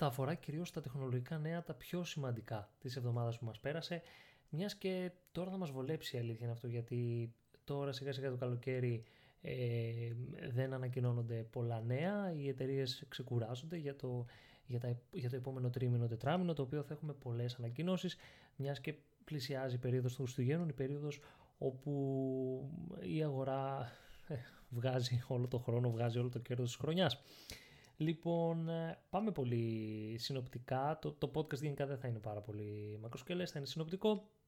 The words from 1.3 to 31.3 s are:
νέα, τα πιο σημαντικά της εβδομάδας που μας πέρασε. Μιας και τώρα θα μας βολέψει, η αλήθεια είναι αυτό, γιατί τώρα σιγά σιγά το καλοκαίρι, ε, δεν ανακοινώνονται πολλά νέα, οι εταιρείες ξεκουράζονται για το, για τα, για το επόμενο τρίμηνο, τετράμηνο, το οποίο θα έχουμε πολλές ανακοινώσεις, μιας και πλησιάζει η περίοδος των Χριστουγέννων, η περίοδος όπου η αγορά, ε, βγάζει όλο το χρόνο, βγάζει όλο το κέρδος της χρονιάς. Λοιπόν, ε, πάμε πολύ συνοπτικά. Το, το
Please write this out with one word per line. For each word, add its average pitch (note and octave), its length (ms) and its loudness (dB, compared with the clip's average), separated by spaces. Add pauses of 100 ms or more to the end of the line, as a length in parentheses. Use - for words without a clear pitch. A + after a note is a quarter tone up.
νέα, E3 260 -2
τα D3+ 100 -8
πιο - 300 -4
σημαντικά A#2+ 760 -2
της B2+ 160 -6
εβδομάδας A#2+ 440 0
που A#2+ 60 -6
μας A2 140 -6
πέρασε. D#3+ 420 -2 (480)
Μιας F#3+ 260 -2
και F#3 360 0 (200)
τώρα F3+ 200 -4
θα F#3+ 60 -2
μας F3 140 0
βολέψει, C3 440 -2
η A#2+ 40 0
αλήθεια A#2 260 -2
είναι A#2 60 0
αυτό, A#2 160 -4
γιατί A#2 680 0 (300)
τώρα C#3 280 0
σιγά C3+ 200 -2
σιγά C3 180 0
το B2+ 60 0
καλοκαίρι, B2 680 2 (380)
ε, D3+ 120 -4 (960)
δεν C3 240 2
ανακοινώνονται B2 760 2
πολλά A#2 320 0
νέα, F3 520 2
οι C#3+ 140 0
εταιρείες C3+ 600 0
ξεκουράζονται B2+ 680 0
για C#3+ 180 -2
το, B2 300 -2 (400)
για A#2+ 140 0
τα, A#2+ 200 2 (120)
για B2 180 0
το C3 60 0
επόμενο B2+ 340 0
τρίμηνο, B2 380 4
τετράμηνο, D#3+ 460 4
το D3 80 2
οποίο C#3+ 220 0
θα D3+ 100 -6
έχουμε D3+ 200 -6
πολλές A#2+ 420 -2
ανακοινώσεις, E3 640 0 (380)
μιας C3+ 260 -2
και D3+ 140 -4 (280)
πλησιάζει C3 520 -2
η B2 40 0
περίοδος B2+ 360 4
των C3+ 100 0
Χριστουγέννων, C#3+ 440 2
η D3 40 -2
περίοδος C#3+ 460 -2 (380)
όπου C3+ 340 -2 (1120)
η D#3+ 220 2
αγορά, C3+ 680 0 (360)
ε, D#3 80 -2 (340)
βγάζει B2 580 2
όλο B2 200 2
το B2 100 0
χρόνο, A#2+ 340 4
βγάζει A#2 280 2
όλο B2 100 2
το A#2+ 100 -4
κέρδος B2 280 0
της A#2+ 100 -4
χρονιάς. E3 440 2 (800)
Λοιπόν, E3 680 2
ε, E3 280 -2 (120)
πάμε G#3 220 2
πολύ A2+ 840 0
συνοπτικά. C3 840 0
Το, D3+ 100 -2
το C#3+ 240 -2